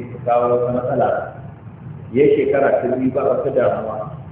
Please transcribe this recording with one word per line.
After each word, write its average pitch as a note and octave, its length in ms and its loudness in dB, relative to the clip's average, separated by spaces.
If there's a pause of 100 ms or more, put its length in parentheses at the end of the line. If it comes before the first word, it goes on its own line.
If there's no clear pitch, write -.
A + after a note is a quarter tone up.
ku - 160 -12
kawo A#2+ 320 2
wata B2 160 2
matsala, B2 380 0 (1040)
ya C#3 180 6
shekara C3+ 380 4 (100)
ta B2 160 -2
biyu C3 160 0
ba C3+ 120 0
wata C3 280 0
damuwa, A2 640 -2 (160)